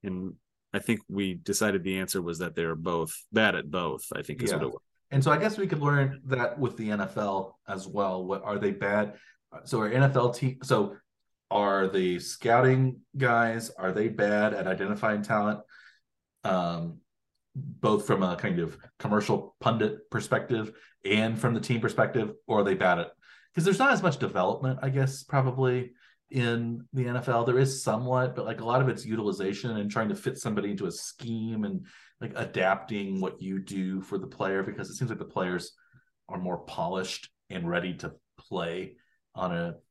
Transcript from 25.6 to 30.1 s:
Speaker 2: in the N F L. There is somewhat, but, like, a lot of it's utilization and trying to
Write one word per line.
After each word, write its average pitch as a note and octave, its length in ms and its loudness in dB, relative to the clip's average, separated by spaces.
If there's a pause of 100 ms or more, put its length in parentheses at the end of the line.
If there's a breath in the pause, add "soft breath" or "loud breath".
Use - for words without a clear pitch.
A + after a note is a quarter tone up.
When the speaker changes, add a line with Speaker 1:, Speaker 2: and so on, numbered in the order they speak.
Speaker 2:
in A#2 640 0
the C3 140 0
N A#2+ 100 -2
F B2 120 -4
L. A#2 160 2
There B2 140 4
is C3+ 260 2
somewhat, B2 500 2
but, - 120 -4
like, A2+ 140 -6
a A2+ 40 -8
lot B2 180 2
of C3 60 4
it's G#2+ 180 -4
utilization G#2 640 -2
and G#2 200 -2
trying A2 180 0
to G#2 80 -2